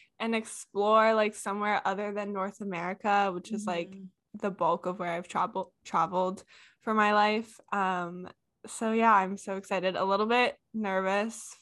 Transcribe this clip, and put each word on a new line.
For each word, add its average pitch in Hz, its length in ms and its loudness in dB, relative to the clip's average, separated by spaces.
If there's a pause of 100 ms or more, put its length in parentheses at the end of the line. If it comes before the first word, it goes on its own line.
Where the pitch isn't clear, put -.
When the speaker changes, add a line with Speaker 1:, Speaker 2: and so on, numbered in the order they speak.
(200)
Speaker 1:
and 226 140 -2
explore, 220 800 2
like, 214 200 2
somewhere 208 520 -2
other 202 260 -4
than 202 200 -6
North 196 280 -6
America, 196 760 0
which 180 180 -10
is, 208 140 -6
like, 180 300 -4
Speaker 2:
Mm-hmm. 190 140 -16 (240)
Speaker 1:
the 208 160 -4
bulk 175 360 0
of 180 140 -4
where 175 120 -4
I've 175 160 -6
travel-, 180 460 -4 (100)
traveled 185 600 0 (380)
for 220 120 -2
my 208 200 4
life. 214 440 2 (140)
Um, 180 560 -4 (380)
so 220 260 -4
yeah, 226 220 6
I'm 190 240 4
so 196 180 -6
excited, 190 400 -2
a - 80 0
little 196 220 2
bit 240 300 2 (180)
nervous 202 880 -2